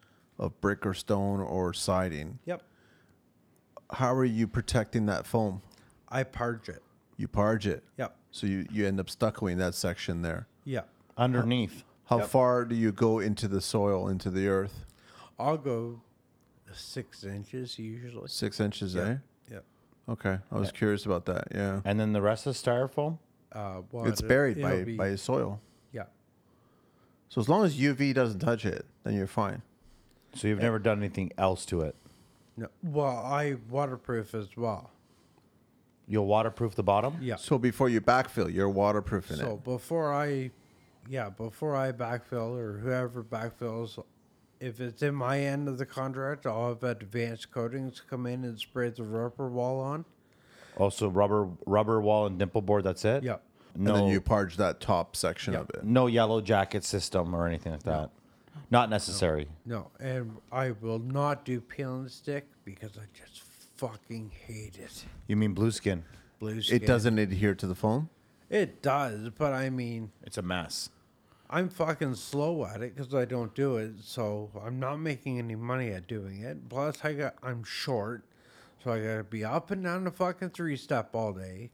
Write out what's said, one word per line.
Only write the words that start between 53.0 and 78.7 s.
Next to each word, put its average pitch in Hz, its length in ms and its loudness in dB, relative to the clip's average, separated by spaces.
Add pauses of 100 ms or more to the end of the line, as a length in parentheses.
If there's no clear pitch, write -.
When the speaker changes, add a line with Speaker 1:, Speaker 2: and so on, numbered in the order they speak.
Speaker 3:
it? 123 180 4
Speaker 2:
Yeah. 123 140 -2 (380)
Speaker 3:
No. 101 200 4
Speaker 1:
And 101 100 6
then 98 80 6
you 95 80 4
parge 98 360 2
that 90 240 2
top 87 340 2
section - 380 -2
Speaker 2:
Yeah. 80 80 0
Speaker 1:
of 73 100 -8
it. - 140 -8
Speaker 3:
No 123 220 6
yellow 113 340 4
jacket 98 440 2
system 90 500 0
or 85 120 2
anything 82 260 -4
like 76 140 -8
Speaker 2:
No. 82 60 0
Speaker 3:
that? 78 180 -2 (600)
Not 120 200 6
necessary? 85 580 0 (160)
Speaker 2:
No. 117 260 -8 (100)
No. - 60 -8
And 123 300 -6 (140)
I 131 220 -2
will 113 260 -4
not 143 460 -2
do 123 160 -2
peel 127 360 -8
and 131 140 -10
stick 143 380 -8 (160)
because 104 340 -14
I 107 40 -16 (100)
just - 300 -20 (340)
fucking 113 540 -8
hate 104 480 -14
it. - 260 -16 (240)
Speaker 3:
You 107 80 2
mean 107 180 4
blue 107 160 4
skin? 95 340 0 (360)
Speaker 2:
Blue 107 180 -6
Speaker 1:
It 107 60 -4
Speaker 2:
skin. 120 200 4
Speaker 1:
doesn't 113 340 6
adhere 98 360 4
to 98 140 -4
the 92 80 -2
foam? 127 340 0 (400)
Speaker 2:
It 180 320 0
does, 123 480 0
but 143 220 0
I 131 180 -2
mean 117 400 -4 (140)
Speaker 3:
It's - 140 -14
a 104 40 -2
mess. 90 480 -4 (580)
Speaker 2:
I'm 180 200 0
fucking 156 480 -2
slow 147 500 -2
at 104 160 -8
it 123 140 -8
'cause 135 180 -6
I 127 100 2
don't 120 300 -4
do 135 220 2
it, 110 240 -4
so 104 500 -4 (100)
I'm 120 200 -6
not 135 160 -2
making 143 420 -4
any 117 160 -4
money 120 380 -2
at 90 160 -8
doing 98 320 -6
it. 127 280 -12
Plus, 139 360 -4
I 151 100 -2
got, 143 280 -4
I'm 123 200 -6
short, 113 600 -4 (580)